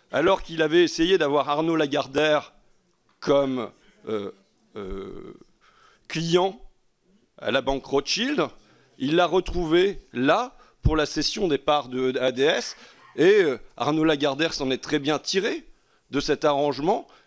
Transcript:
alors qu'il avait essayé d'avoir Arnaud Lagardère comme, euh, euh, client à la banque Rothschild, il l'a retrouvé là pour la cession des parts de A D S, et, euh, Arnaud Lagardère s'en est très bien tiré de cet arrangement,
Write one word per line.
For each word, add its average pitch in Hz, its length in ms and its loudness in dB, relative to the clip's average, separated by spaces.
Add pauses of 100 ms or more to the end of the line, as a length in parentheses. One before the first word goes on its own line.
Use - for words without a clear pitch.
(120)
alors 180 320 2
qu'il 165 180 -6
avait 160 220 4
essayé 170 340 2
d'avoir 143 320 2
Arnaud 160 260 0
Lagardère 143 760 0 (680)
comme, 135 520 0 (360)
euh, 101 220 -4 (460)
euh, 95 580 -12 (720)
client 175 540 0 (760)
à 113 100 -6
la 131 120 0
banque 135 240 -4
Rothschild, 196 600 -2 (540)
il 147 160 -2
l'a 175 100 4
retrouvé 175 760 0 (140)
là 165 420 0 (280)
pour 156 120 2
la 151 120 2
cession 190 400 -4
des 143 100 0
parts 143 320 -2
de 131 300 -2
A 127 120 0
D 127 120 -2
S, 180 320 0 (420)
et, 190 260 6
euh, 131 160 0 (160)
Arnaud 156 300 0
Lagardère 147 480 0
s'en 135 180 -4
est 127 100 -4
très - 160 -2
bien 143 220 -2
tiré 240 460 -4 (460)
de 135 80 -2
cet 143 260 0
arrangement, 147 600 0 (200)